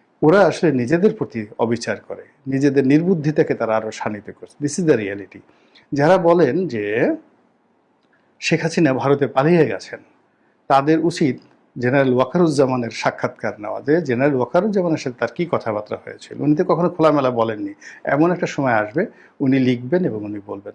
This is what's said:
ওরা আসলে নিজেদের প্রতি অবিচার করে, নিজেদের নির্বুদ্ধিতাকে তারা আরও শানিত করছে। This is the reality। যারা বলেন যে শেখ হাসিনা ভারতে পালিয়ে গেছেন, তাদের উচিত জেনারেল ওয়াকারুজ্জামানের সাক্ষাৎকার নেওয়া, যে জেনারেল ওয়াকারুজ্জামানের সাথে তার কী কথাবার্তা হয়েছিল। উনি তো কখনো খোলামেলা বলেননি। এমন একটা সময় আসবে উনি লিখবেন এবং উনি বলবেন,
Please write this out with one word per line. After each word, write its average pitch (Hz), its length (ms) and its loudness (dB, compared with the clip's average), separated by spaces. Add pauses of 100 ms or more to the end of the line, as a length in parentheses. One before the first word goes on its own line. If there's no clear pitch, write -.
(220)
ওরা 175 240 6
আসলে 156 260 2
নিজেদের 143 420 2
প্রতি 110 320 -8 (120)
অবিচার 117 420 -2
করে, 92 220 -14 (240)
নিজেদের 135 400 2
নির্বুদ্ধিতাকে 156 680 2
তারা 110 220 -2
আরও 110 140 -4
শানিত 104 400 -10 (100)
করছে। - 260 -8
This 139 140 -4
is 156 120 4
the 113 120 0
reality। 98 340 -10 (540)
যারা 151 260 2
বলেন 170 500 2
যে 113 480 -2 (1200)
শেখ - 220 -2
হাসিনা 160 320 0
ভারতে 139 320 0
পালিয়ে 151 400 2
গেছেন, 107 340 -10 (680)
তাদের 143 360 2
উচিত 160 340 0 (400)
জেনারেল 127 360 2
ওয়াকারুজ্জামানের 131 760 2
সাক্ষাৎকার - 680 -4
নেওয়া, 104 220 -10
যে 147 200 2
জেনারেল 135 340 0
ওয়াকারুজ্জামানের 175 640 0
সাথে 127 200 -8
তার 117 160 -2
কী 175 160 -4
কথাবার্তা 107 540 -4
হয়েছিল। 110 360 -16
উনি 147 160 2
তো 175 80 0
কখনো 175 260 0
খোলামেলা 151 400 2
বলেননি। 110 440 -2 (300)
এমন 156 280 2
একটা 175 140 -4
সময় 135 260 -2
আসবে 110 340 0 (340)
উনি 135 180 2
লিখবেন 127 460 0
এবং 107 200 -4
উনি 104 220 -10
বলবেন, 104 280 -12